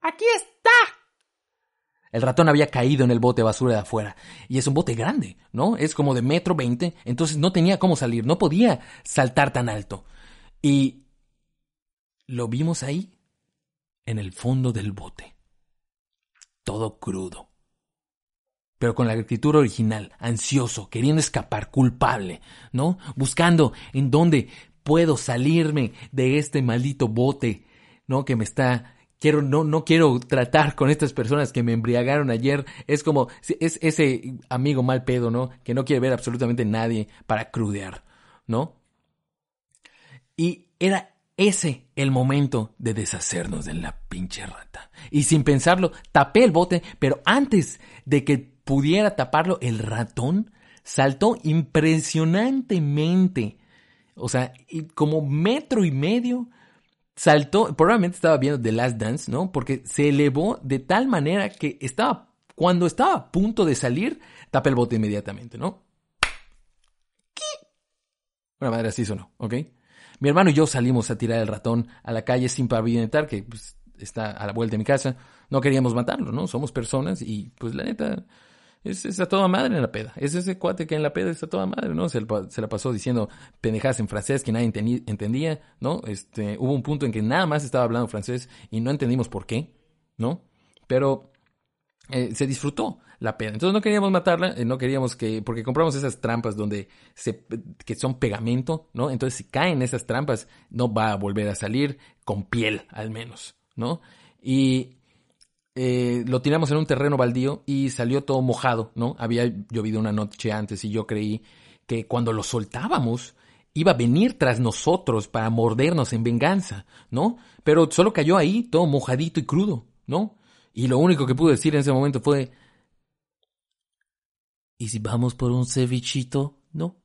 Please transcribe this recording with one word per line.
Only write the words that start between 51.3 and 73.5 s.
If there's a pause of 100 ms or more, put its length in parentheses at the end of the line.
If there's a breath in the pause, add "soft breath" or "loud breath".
impresionantemente. (580 soft breath)
O
sea, (160)
y
como
metro
y
medio (680 soft breath)
saltó,
probablemente
estaba
viendo
The
Last
Dance,
¿no?
Porque
se
elevó
de
tal
manera
que
estaba, (260)
cuando
estaba
a
punto
de
salir, (320 loud breath)
tapé
el
bote
inmediatamente,
¿no? (2750)
Una
madre
así
sonó,
¿ok? (640 soft breath)
Mi
hermano
y
yo
salimos
a
tirar
el
ratón (160 loud breath)
a
la
calle
sin
pavimentar,
que,
pues, (220)